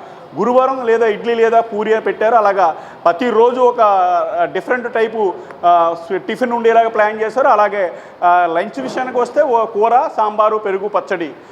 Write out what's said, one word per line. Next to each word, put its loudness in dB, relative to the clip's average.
గురువారం 0
లేదా 2
ఇడ్లీ -2
లేదా 4
పూరి -4
అని 0
పెట్టారు. 0
అలాగా 2
ప్రతిరోజు 2
ఒక, 2
ఆ, 2
డిఫరెంట్ -4
టైపు, -2
ఆ, 4
టిఫిన్ -4
ఉండేలాగా 2
ప్లాన్ 0
చేశారు. 0
అలాగే, 2
ఆ, 4
లంచ్ -4
విషయానికి -6
వస్తే 0
ఓ 0
కూర, 2
సాంబారు, 0
పెరుగు, -4
పచ్చడి -4